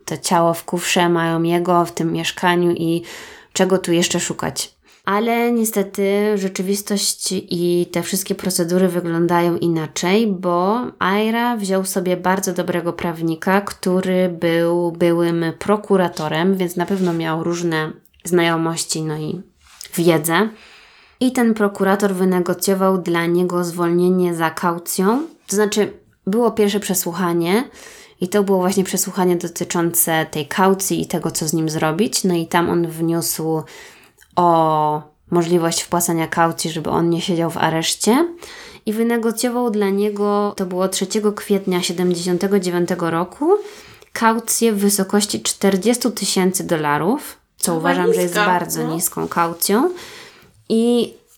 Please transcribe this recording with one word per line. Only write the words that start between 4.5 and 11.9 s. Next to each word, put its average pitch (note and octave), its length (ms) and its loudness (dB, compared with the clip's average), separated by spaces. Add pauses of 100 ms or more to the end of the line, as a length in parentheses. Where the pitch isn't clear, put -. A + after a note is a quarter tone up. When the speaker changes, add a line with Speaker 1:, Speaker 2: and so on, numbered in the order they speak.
Speaker 1:
Ale A#3 480 0
niestety G#3 500 0 (360)
rzeczywistość G3 960 -4
i F3 600 0
te E3+ 100 -2
wszystkie F#3+ 320 -4
procedury F3+ 540 0
wyglądają E3+ 680 0
inaczej, E3+ 720 0
bo F#3 540 0 (180)
Aira A3 580 0
wziął F#3+ 280 0
sobie F3+ 320 -2